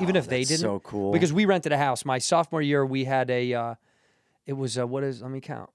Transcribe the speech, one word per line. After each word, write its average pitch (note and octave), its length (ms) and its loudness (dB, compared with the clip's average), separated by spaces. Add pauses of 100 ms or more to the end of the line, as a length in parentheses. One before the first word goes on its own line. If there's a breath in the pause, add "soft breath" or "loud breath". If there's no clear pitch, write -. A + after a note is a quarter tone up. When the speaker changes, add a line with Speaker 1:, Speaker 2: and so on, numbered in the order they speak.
Speaker 1:
even F#3 140 2
Speaker 2:
Oh, F3+ 40 6
Speaker 1:
if A#2+ 80 -2
they B2+ 120 0
Speaker 2:
that's B2 100 -2
Speaker 1:
didn't. D#3+ 120 0
Speaker 2:
so G2+ 180 0
cool. G2+ 320 -2
Speaker 1:
Because D3+ 200 4
we G3+ 140 4
rented F3+ 260 2
a C#3+ 60 4
house. C#3 260 0
My C3 140 0
sophomore D#3+ 460 0
year, C#3+ 200 2
we C3+ 220 0
had C3 240 0
a, B2 240 0
uh, A#2 220 -4 (720)
it C#3 60 -6
was C3+ 240 -4
a, B2 100 0
what C3+ 160 -4
is, C3 180 -6
let B2+ 80 -12
me C3+ 100 -10
count. B2 360 -12